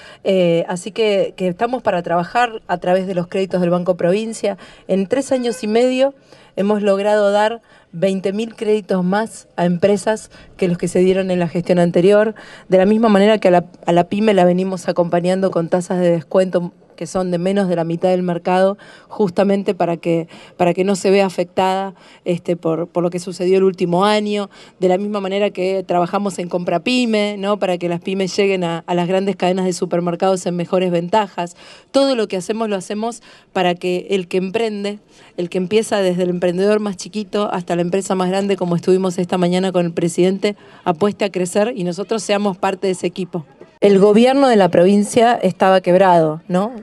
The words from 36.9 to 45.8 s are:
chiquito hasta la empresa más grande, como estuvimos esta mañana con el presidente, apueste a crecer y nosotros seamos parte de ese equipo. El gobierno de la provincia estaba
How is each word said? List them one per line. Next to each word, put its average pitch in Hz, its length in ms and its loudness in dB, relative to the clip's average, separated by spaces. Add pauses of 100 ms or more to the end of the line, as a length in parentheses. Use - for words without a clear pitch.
chiquito 208 560 -6
hasta 175 240 -4
la 175 60 0
empresa 190 320 -2
más 185 160 0
grande, 196 260 -2
como 175 200 -2
estuvimos 185 420 0
esta 185 220 -2
mañana 180 320 0
con 175 160 0
el 165 60 -6
presidente, 185 600 0 (280)
apueste 190 420 -2
a 202 60 -4
crecer 202 440 -2
y 180 100 -4
nosotros 190 360 -4
seamos 202 340 -2
parte 190 300 -4
de 185 80 0
ese 180 140 -4
equipo. 175 400 -8 (320)
El 202 200 6
gobierno 247 480 6
de 240 80 4
la 185 140 4
provincia 208 640 4
estaba 190 460 2